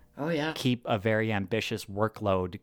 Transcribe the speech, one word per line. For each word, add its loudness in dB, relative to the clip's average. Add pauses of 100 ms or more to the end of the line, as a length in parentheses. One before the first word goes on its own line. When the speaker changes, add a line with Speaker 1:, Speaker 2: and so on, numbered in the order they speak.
(180)
Speaker 1:
Oh, -4
yeah. 0
Speaker 2:
keep 0
a 0
very 2
ambitious -2
workload 0